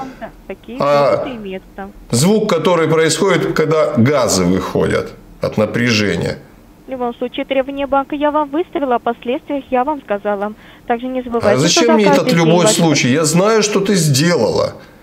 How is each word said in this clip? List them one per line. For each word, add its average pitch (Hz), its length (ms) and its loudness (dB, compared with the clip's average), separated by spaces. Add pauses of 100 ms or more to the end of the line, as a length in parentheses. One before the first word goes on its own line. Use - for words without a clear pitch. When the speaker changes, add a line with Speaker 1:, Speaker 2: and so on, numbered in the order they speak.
(220)
Speaker 1:
вам 220 100 -14 (160)
такие 220 320 -14
Speaker 2:
а - 460 2
Speaker 1:
могут 247 160 -10
иметься. 196 480 -12 (220)
Speaker 2:
звук, 185 380 2
который 165 380 2
происходит, 160 680 0
когда 156 440 0
газы 113 480 2
выходят 90 680 -2 (300)
от - 160 -4
напряжения. 104 800 -2 (480)
Speaker 1:
В 254 60 -12
любом 247 240 -6
случае, 254 300 -6
требования 269 420 -4
банка 269 280 -2
я 294 140 0
вам 294 200 -2
выставила, 277 460 -2
о 226 40 0
последствиях 262 720 -6
я 254 120 0
вам 285 180 -4
сказала. 208 520 -4 (320)
Также 240 220 -4
не 254 160 -4
забывайте, 233 320 0
Speaker 2:
А - 20 0
зачем 156 260 2
Speaker 1:
что - 100 4
за - 0 -
Speaker 2:
мне 220 120 4
этот 285 200 4
Speaker 1:
каждый 247 100 2
Speaker 2:
любой 170 300 4
Speaker 1:
день 160 100 4
Speaker 2:
случай? 143 340 2
Я 151 140 2
знаю, 196 400 2
что 208 160 0
ты 202 160 0
сделала. 147 800 2 (280)